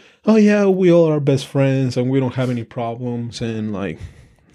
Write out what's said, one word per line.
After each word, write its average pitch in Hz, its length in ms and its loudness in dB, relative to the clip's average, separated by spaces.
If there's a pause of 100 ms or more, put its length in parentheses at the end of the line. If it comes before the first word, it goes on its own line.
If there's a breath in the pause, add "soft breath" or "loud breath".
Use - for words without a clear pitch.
(260 soft breath)
"Oh 220 100 4
yeah, 208 300 4
we 185 260 4
all 165 180 4
are 151 80 0
best 139 260 0
friends 135 520 0
and 127 120 0
we 135 120 0
don't 127 160 -4
have 127 120 -2
any 120 140 -4
problems." 120 760 -8
And, 110 320 -6
like, 95 260 -6 (560 loud breath)